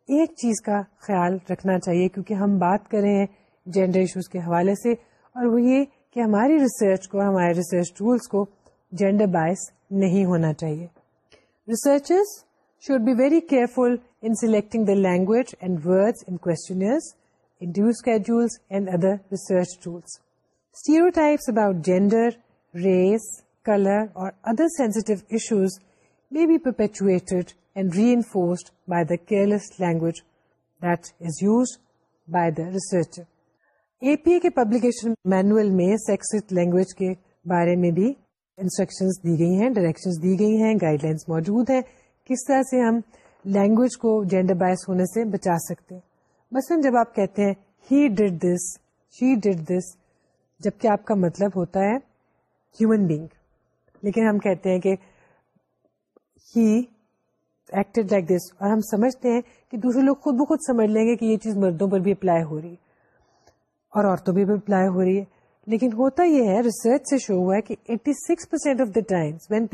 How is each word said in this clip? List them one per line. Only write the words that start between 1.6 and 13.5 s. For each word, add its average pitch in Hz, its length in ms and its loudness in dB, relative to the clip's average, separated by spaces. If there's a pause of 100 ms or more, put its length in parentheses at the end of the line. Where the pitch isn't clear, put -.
چاہیے، 180 300 0
کیونکہ 190 260 -8
ہم 202 240 0
بات 180 300 0
کر 220 100 -2
رہے 202 200 2
ہیں 196 80 0 (400)
جینڈر 185 320 0
ایشوز 185 300 -2
کے 180 100 -10
حوالے 175 360 0
سے، 240 180 -2 (400)
اور 247 140 -4
وہ 233 160 2
یہ 262 220 2 (260)
کہ 240 100 -6
ہماری 226 380 2
ریسرچ 202 500 0
کو، 196 120 -4
ہمارے 185 320 2
ریسرچ 175 460 -2
ٹولز 226 300 0
کو 202 180 -2 (460)
جینڈر 202 340 2
بائس 175 320 0 (320)
نہیں 196 340 2
ہونا 165 280 2
چاہیے۔ 160 340 -8 (840)
Researchers 285 720 0 (460)
should 247 180 0
be 247 120 2
very 294 200 4 (140)